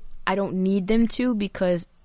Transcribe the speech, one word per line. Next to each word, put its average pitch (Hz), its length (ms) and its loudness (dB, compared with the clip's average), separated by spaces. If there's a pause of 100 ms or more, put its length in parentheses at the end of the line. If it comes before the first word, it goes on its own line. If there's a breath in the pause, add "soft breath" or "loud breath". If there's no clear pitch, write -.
(280)
I 185 80 0
don't 196 200 -2
need 185 320 0
them 226 220 4
to, 247 240 0
because 185 540 -2 (180)